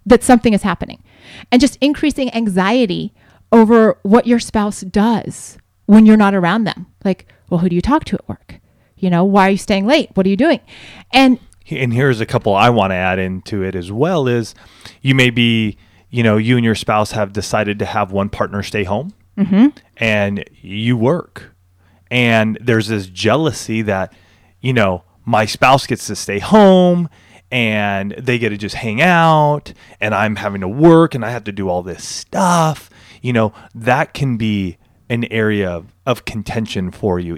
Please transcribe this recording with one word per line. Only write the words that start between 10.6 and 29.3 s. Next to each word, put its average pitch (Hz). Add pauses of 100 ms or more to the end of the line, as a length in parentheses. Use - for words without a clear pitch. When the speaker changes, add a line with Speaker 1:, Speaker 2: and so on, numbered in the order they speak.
Speaker 1:
And 262 (260)
Speaker 2:
He-, -
and 120
here's 127
a 110
couple 113
I 104
wanna 98
add 92
into 92
it 92
as 90
well 139
is 120 (460)
you 131
may 127
be, 113 (320)
you 120
know, 110
you 113
and 120
your 113
spouse 107
have 104
decided 104
to 101
have 101
one 98
partner 104
stay 104
home 117 (240)
Speaker 1:
Mm-hmm. 196 (280)
Speaker 2:
and 101 (160)
you 110
work. - (560)
And 113
there's 113
this 104
jealousy 110
that, 95 (480)
you 127
know, 98 (200)
my 110
spouse 131
gets -
to 104
stay 101
home 180 (440)
and 104
they 123
get 113
to 104
just 101
hang 110
out, 160 (280)